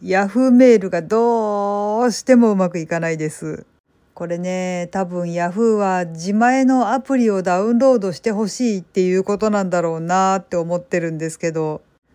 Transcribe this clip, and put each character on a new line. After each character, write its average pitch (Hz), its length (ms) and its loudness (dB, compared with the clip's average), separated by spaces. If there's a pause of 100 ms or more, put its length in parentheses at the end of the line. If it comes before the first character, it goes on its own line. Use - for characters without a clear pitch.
Yahoo 202 480 2
メ 247 240 8
ー 208 40 6
ル 185 100 -6
が 170 120 -4
ど 208 1000 -2
う 247 100 2
し - 120 -8
て 262 120 6
も 233 160 6
う 196 60 0
ま 185 120 0
く 175 100 -8
い 160 60 -8
か 170 140 -4
な 165 120 -2
い 160 60 -4
で 156 120 -4
す。 - 360 -12 (480)
こ 175 140 -10
れ 175 100 -6
ね、 180 540 -6
多 190 140 -2
分 175 240 -6
Yahoo 180 480 0
は 185 260 0
自 165 300 -8
前 254 320 2
の 254 260 2
ア 262 80 0
プ 269 180 -2
リ 233 120 2
を 190 140 0
ダ 185 180 0
ウ 226 120 0
ン 233 60 2
ロ 262 160 6
ー 226 40 2
ド 190 120 -4
し 151 80 -10
て 226 140 -2
ほ 202 160 -2
し 220 300 -2
い - 0 -
っ - 20 -12
て - 180 -6
い 185 160 2
う 190 80 0
こ 208 140 -4
と 214 120 0
な 208 140 0
ん 185 60 -4
だ 175 120 0
ろ 165 180 -4
う - 20 -
な 190 400 0
っ - 40 -16
て 180 120 -4
思 170 180 -2
っ 175 60 -4
て 175 180 -4
る 165 120 -4
ん 160 60 -6
で 160 120 -6
す 160 100 -16
け 165 140 -4
ど、 156 280 -6 (340)